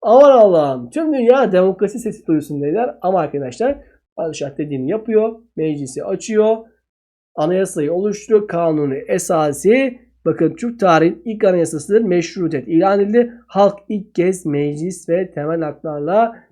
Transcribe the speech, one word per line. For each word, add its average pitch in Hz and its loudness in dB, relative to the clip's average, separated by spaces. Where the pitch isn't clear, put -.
Aman 269 8
Allah'ım 151 4
tüm 311 -2
dünya 247 4
demokrasi 190 0
sesi - -10
duysun 151 -2
dediler. 180 -2
Ama 180 0
arkadaşlar 147 -4
padişah 147 -8
dediğini 143 -6
yapıyor. 220 -2
Meclisi 147 -6
açıyor. 214 0
Anayasayı 175 -2
oluşturuyor. 208 -2
Kanunu 156 -2
esası. 180 0
Bakın 160 0
Türk 233 -8
tarihinin 170 2
ilk 220 -6
anayasasıdır. 175 2
Meşrutiyet 170 -2
ilan 190 2
edildi. 233 2
Halk 196 2
ilk 208 -8
kez 185 0
meclis 147 -4
ve 185 0
temel 160 -4
haklarla 160 -2